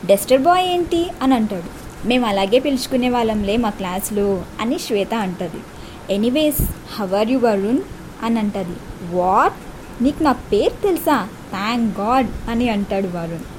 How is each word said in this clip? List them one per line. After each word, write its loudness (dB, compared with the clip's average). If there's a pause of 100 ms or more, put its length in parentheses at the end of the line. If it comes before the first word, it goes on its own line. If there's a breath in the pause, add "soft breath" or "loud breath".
"డస్టర్ 4
బాయ్ 4
ఏంటి?" 0 (120)
అని 4
అంటాడు. 0 (400)
"మేము 4
అలాగే 4
పిలుచుకునే 0
వాళ్ళంలే 0
మా 0
క్లాస్లో" -2 (180)
అని -2
శ్వేత -2
అంటది. -4 (560 loud breath)
"Anyways, 2 (380)
how -4
are 4
you, 2
వరుణ్?" 4 (420)
అని 2
అంటది. -2 (400)
"What? 4 (500)
నీకు 2
నా 4
పేరు 0
తెలుసా? 2 (260)
Thank 0
God" 0
అని 0
అంటాడు 0
వరుణ్. -6 (140)